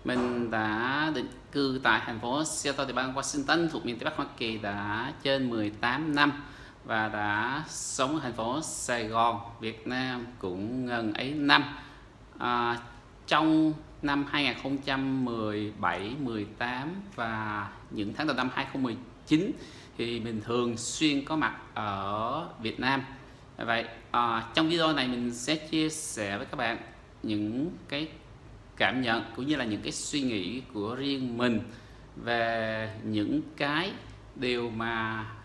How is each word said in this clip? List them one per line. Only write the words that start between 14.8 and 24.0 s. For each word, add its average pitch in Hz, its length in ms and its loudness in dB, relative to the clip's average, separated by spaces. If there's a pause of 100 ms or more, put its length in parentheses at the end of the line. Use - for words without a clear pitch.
mười 107 540 0
bảy, 98 420 0
mười 113 240 0
tám 123 440 -4 (260)
và 110 540 -2 (220)
những 107 240 -2
tháng 151 120 -2
đầu 139 100 2
năm 127 180 2
hai 139 180 0
không 135 100 0
mười 113 140 0 (300)
chín 180 260 6 (440)
thì 117 240 -2
mình 110 200 -2
thường 117 360 2
xuyên 139 480 2
có 160 120 0
mặt 131 180 2 (200)
ở 107 720 -2 (140)
Việt 113 200 -4
Nam. 131 220 4 (640)
Vậy, 117 180 2 (260)